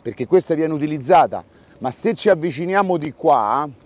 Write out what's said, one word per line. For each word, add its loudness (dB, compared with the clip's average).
perché -8
questa 2
viene -2
utilizzata, 2
ma -6
se -2
ci 0
avviciniamo 0
di -8
qua, 0